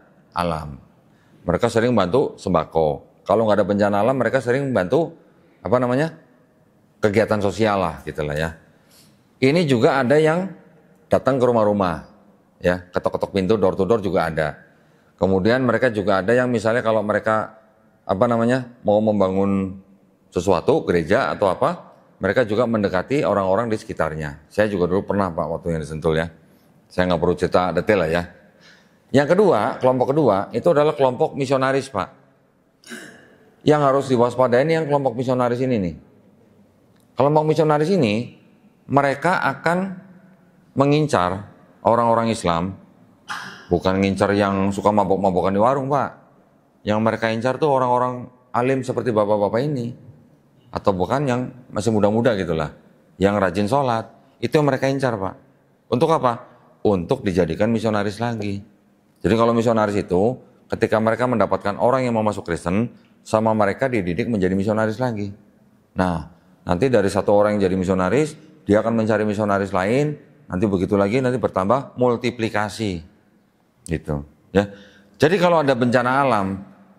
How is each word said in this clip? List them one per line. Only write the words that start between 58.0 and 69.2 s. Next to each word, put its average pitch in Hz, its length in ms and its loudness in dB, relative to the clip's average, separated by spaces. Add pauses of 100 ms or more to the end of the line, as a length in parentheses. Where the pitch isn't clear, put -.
lagi. 104 400 -6 (560)
Jadi 90 160 2
kalau 117 160 4
misionaris 113 460 2
itu, 98 400 0 (320)
ketika 110 340 0
mereka 113 240 0
mendapatkan 98 480 0
orang 127 320 2
yang 120 80 -2
mau 110 80 0
masuk 101 240 -2
Kristen, 92 460 -2 (340)
sama 110 240 2
mereka 107 400 0
dididik 98 400 -2
menjadi 92 240 0
misionaris 110 480 -2
lagi. 104 320 -6 (640)
Nah, 87 320 -2 (320)
nanti 90 240 0
dari 104 240 2
satu 101 240 0
orang 104 240 2
yang 98 80 2
jadi 90 80 2
misionaris, 95 640 0 (240)
dia 101 160 4
akan 113 240 0
mencari 107 240 0